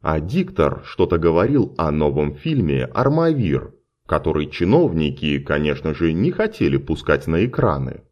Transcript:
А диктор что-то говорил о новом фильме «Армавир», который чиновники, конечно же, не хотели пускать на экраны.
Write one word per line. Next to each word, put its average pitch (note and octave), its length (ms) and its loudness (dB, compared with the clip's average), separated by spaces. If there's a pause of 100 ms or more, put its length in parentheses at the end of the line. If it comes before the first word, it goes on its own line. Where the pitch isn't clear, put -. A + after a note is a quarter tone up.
А D#2 180 0
диктор F#2+ 640 -2
что-то F2 340 0
говорил F2+ 580 2
о D#2+ 140 0
новом D2 440 0
фильме D#2+ 520 0
«Армавир», C3+ 880 0 (320)
который D#2 420 0
чиновники, E2 920 0
конечно D2+ 560 -2
же, D#2+ 180 0
не G#2 180 2
хотели G2+ 460 -2
пускать C#2+ 500 -2
на E2 180 2
экраны. D#2 680 -2